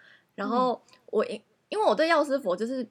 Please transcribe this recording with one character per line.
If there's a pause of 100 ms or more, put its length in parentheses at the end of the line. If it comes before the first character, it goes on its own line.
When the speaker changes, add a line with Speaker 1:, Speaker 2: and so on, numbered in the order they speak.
(340)
Speaker 1:
然
后 (240)
我
因-，
Speaker 2:
嗯。 (300)
Speaker 1:
因
为
我
对
药
师
佛
就
是